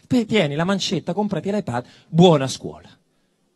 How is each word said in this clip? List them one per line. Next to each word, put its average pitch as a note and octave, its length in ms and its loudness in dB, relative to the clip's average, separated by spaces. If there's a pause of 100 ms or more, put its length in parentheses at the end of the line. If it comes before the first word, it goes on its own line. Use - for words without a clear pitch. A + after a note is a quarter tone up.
Pe-, B3 180 0
tieni F#3 300 0
la D#3+ 100 -2
mancetta, F3+ 480 -4
comprati F#3+ 400 -4
l'iPad, B2 320 -4 (240)
buona D#3+ 400 6
scuola. - 400 -14 (680)